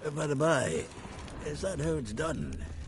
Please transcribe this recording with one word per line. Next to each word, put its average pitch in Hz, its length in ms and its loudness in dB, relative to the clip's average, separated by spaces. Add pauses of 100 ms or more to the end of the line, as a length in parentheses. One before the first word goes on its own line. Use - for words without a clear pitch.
(140)
By 156 140 0
the 147 80 2
by, 135 480 4 (640)
is 147 160 -4
that 185 180 -2
how 160 140 2
it's 135 180 0
done? 151 540 -2 (220)